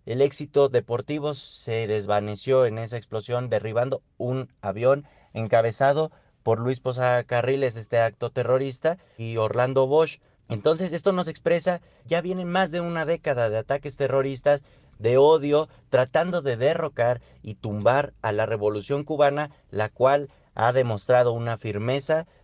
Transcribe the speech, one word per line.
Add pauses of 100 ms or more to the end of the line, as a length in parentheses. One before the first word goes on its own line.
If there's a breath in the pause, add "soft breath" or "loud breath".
el
éxito
deportivo
se
desvaneció
en
esa
explosión,
derribando (140)
un (120)
avión (280 soft breath)
encabezado (320 soft breath)
por
Luis
Posada
Carriles,
este
acto
terrorista, (200 soft breath)
y
Orlando
Bosch. (280)
Entonces,
esto
nos
expresa, (240 soft breath)
ya
vienen
más
de
una
década
de
ataques
terroristas, (360 soft breath)
de
odio, (220 soft breath)
tratando
de
derrocar (220 soft breath)
y
tumbar
a
la
revolución
cubana, (180 soft breath)
la
cual (260 soft breath)
ha
demostrado
una
firmeza (180 soft breath)